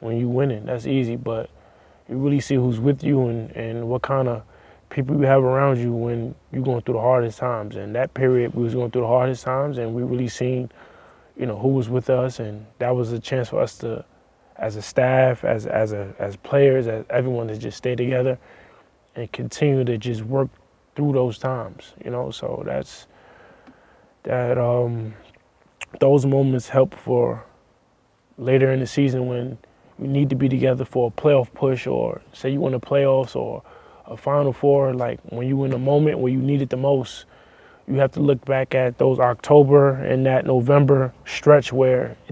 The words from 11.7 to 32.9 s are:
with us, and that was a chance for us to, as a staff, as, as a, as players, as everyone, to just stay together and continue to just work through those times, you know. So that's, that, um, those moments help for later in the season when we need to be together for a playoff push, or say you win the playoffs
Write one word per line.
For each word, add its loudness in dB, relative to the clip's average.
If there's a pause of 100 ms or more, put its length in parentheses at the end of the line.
with -2
us, 0
and -10 (120)
that -2
was -2
a -6
chance -4
for -4
us -4
to, -8 (540)
as -6
a -10
staff, 2
as, -2
as -2
a, -8
as -6
players, 2
as -6
everyone, -2
to -8
just -10
stay -4
together -2 (760)
and -12
continue 0
to -2
just -6
work -2 (460)
through 0
those 0
times, -8 (100)
you -10
know. -6
So -8
that's, -8 (1200)
that, -2
um, -2 (840)
those 4
moments 0
help 2
for -2 (920)
later 2
in 0
the -2
season 0
when -6 (420)
we -6
need 2
to 0
be 2
together 0
for -2
a -10
playoff 2
push, -2
or -4 (120)
say -6
you -2
win 0
the -4
playoffs 0